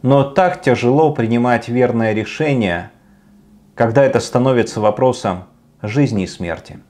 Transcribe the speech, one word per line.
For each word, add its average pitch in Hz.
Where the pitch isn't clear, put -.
но 135
так 180
тяжело 131
принимать 120
верное 117
решение, 107
когда 120
это 131
становится 123
вопросом 107
жизни 110
и 85
смерти -